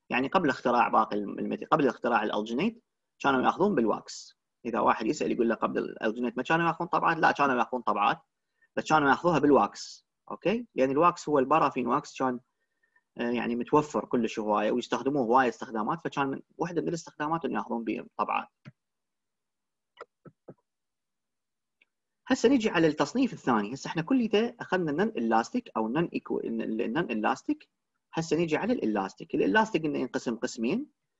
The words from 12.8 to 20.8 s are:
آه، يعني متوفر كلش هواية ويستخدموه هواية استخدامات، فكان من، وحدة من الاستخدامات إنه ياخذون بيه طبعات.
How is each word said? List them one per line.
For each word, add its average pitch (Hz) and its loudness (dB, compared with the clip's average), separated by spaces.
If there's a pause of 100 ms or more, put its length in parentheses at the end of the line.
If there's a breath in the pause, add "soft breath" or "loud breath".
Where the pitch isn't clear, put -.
آه، 120 -2
يعني 117 -2
متوفر 123 0
كلش 117 -2
هواية 107 0
ويستخدموه 123 -2
هواية 123 4
استخدامات، 113 -4
فكان 139 -2
من، 135 -6 (180)
وحدة 170 -2
من 156 -4
الاستخدامات 160 -4
إنه 120 -4
ياخذون 117 -6
بيه - -6 (100)
طبعات. 104 -4 (3750)